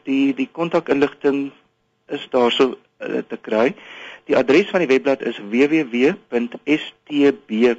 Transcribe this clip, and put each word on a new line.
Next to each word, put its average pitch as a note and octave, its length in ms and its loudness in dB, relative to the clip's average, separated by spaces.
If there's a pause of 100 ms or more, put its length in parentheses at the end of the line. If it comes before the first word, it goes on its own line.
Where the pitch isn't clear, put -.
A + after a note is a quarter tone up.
Die, C#3 280 2
die C3+ 160 -4
kontakinligting C#3+ 1000 -2 (600)
is C#3+ 180 -10
daar A#2+ 220 2
so, B2+ 260 2 (200)
eh, G#2 300 -6
te A#2 100 -12
kry. A2+ 380 -2 (520)
Die C#3 100 2
adres C3+ 320 4
van F3+ 140 0
die B2+ 80 -2
webblad C3+ 300 2
is A#2 180 -6
W A2+ 280 0
W D#3 240 0
W B2+ 220 2 (140)
punt A#2+ 360 -4
S D3+ 280 -2 (160)
T C#3+ 240 4 (160)
B A2+ 320 2